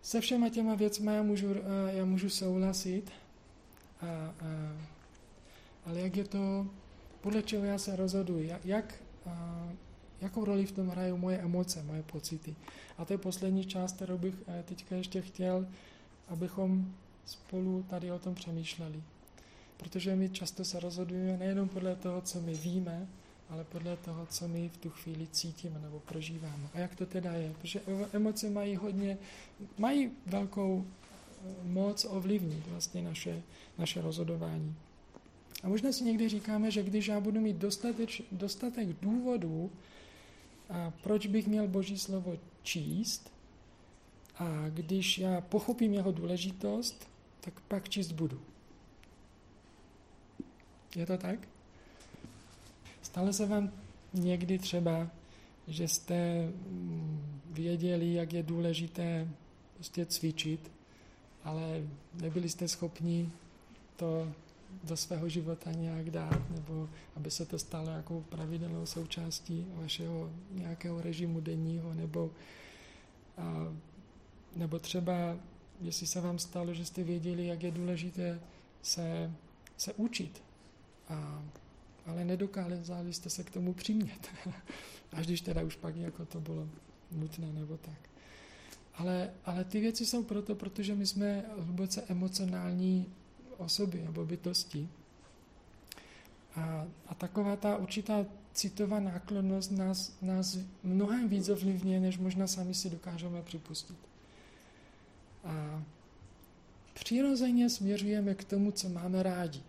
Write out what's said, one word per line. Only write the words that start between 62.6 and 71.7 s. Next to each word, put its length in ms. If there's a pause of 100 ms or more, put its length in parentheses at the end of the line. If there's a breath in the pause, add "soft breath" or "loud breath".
schopni 640 (640)
to 320 (560)
do 140
svého 320
života 420
nějak 400
dát, 380
nebo 400 (260 loud breath)
aby 160
se 140
to 140
stalo 300
jako 400
pravidelnou 560
součástí 880
vašeho 560 (220)
nějakého 500
režimu 400
denního, 520